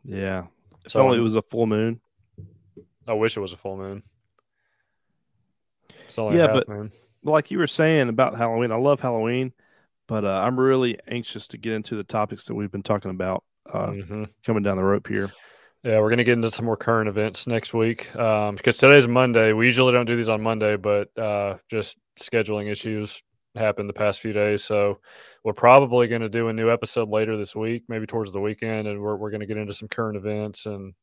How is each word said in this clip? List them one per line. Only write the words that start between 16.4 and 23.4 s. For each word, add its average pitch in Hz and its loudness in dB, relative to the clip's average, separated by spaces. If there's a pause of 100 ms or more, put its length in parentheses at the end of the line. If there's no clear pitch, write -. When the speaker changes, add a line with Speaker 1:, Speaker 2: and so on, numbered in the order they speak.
Speaker 2:
some 113 -6
more 113 0
current 113 0
events 104 -4
next 117 -4
week, 113 -2
um, 107 0
because 117 2
today's 135 10
Monday. 120 4
We 110 2
usually 127 6
don't 123 4
do 120 0
these 113 -2
on 107 0
Monday, 107 0
but, 104 -2
uh, 101 -2 (140)
just 107 -6 (220)
scheduling 104 -4
issues 107 -8 (340)